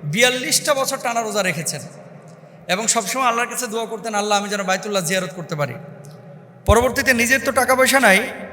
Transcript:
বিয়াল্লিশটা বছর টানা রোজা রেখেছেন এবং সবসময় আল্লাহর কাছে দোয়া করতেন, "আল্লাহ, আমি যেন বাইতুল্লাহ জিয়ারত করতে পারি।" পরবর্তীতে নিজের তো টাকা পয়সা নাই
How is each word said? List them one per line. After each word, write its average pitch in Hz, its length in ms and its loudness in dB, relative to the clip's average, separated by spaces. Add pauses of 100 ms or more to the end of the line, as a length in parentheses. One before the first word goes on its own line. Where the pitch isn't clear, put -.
বিয়াল্লিশটা 254 680 0
বছর 269 240 -2
টানা 233 240 -2
রোজা 208 220 -2
রেখেছেন 156 380 -4 (840)
এবং 202 200 0
সবসময় 233 380 0
আল্লাহর 240 240 2
কাছে 247 180 -6
দোয়া 226 180 -4
করতেন, 214 300 -6
"আল্লাহ, 208 220 2
আমি 208 120 -2
যেন 202 140 -2
বাইতুল্লাহ 190 400 -2
জিয়ারত 180 320 -2
করতে 170 200 -8
পারি।" 139 180 -2 (920)
পরবর্তীতে 254 480 2
নিজের 240 320 4
তো 277 60 0
টাকা 254 240 2
পয়সা 254 240 4
নাই 208 280 6 (260)